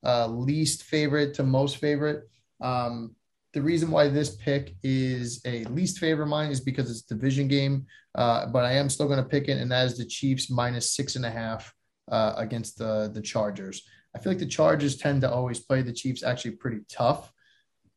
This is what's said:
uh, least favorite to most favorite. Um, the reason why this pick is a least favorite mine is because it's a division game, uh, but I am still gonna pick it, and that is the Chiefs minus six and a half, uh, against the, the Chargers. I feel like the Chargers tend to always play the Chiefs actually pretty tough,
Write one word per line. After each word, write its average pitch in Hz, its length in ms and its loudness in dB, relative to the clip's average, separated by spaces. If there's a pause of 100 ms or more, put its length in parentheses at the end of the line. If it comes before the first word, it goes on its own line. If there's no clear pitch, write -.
uh, 120 240 4
least 139 560 0
favorite 147 500 2
to 143 80 -2
most 135 360 2
favorite. 147 500 0 (340)
Um, 120 540 -4 (360)
the 143 100 -2
reason 160 280 2
why 151 180 6
this 143 280 0
pick 139 460 -2
is 127 600 -2
a 120 200 -4
least 151 340 -2
favorite 156 280 2
mine 151 240 0
is 135 100 -2
because 131 300 -2
it's 113 200 -12
a - 40 -4
division 135 340 2
game, 139 380 2 (280)
uh, 117 320 2
but 123 180 2
I 123 80 2
am 139 160 2
still 147 200 0
gonna 135 160 2
pick 139 240 0
it, 135 100 0
and 127 140 -2
that 127 140 4
is 120 120 -2
the 117 80 -6
Chiefs 131 440 -2
minus 120 440 0
six 139 220 -4
and 123 100 -4
a 113 40 -4
half, 113 440 -6 (360)
uh, 110 260 2
against 113 420 -6
the, 107 340 -2
the 107 80 -8
Chargers. 98 600 -4 (320)
I - 40 -12
feel 190 140 -2
like 185 60 0
the 160 80 -4
Chargers 147 500 2
tend 139 260 0
to 127 80 2
always 123 300 -2
play 131 220 0
the 120 100 -4
Chiefs 127 300 -6
actually 123 300 -4
pretty 110 360 -6
tough, - 440 0 (640)